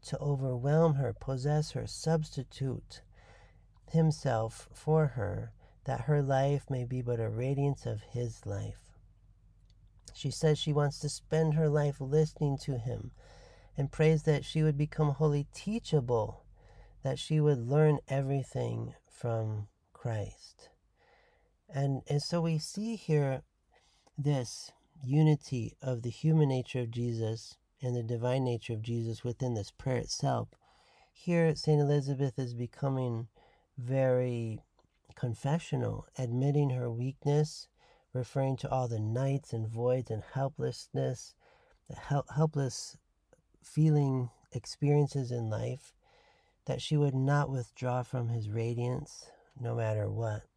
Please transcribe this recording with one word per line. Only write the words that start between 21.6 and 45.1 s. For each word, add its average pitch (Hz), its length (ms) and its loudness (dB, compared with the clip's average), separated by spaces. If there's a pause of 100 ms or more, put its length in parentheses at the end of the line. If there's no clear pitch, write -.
And, 139 360 -2
and 147 140 0
so 170 180 -2
we 165 180 0
see 214 380 -6
here 139 460 0 (720)
this 139 560 -2 (300)
unity 139 800 2
of 127 200 -4
the 123 80 -4
human 156 380 4
nature 127 320 -2
of 117 100 -4
Jesus 113 680 -4 (240)
and 123 160 -2
the 120 60 -2
divine 123 420 0
nature 120 300 -2
of 110 80 -6
Jesus 113 420 -4
within 123 300 -2
this 104 160 -4
prayer 127 280 -4
itself. 120 500 -2 (640)
Here, 165 420 2
Saint 151 260 4
Elizabeth 139 580 2
is 123 160 -4
becoming 120 720 -2 (500)
very 127 840 0 (540)
confessional, 123 920 -2 (120)
admitting 135 520 2
her 123 200 -2
weakness, 143 800 0 (440)
referring 135 440 -2
to - 140 -8
all 127 180 0
the 113 120 -2
nights 135 520 0
and 113 160 -2
voids 123 420 0
and 107 120 -4 (120)
helplessness, 135 1000 -4 (540)
the - 80 -12
hel-, 143 380 -2
helpless 143 640 -2 (640)
feeling 139 640 2 (240)
experiences 143 800 0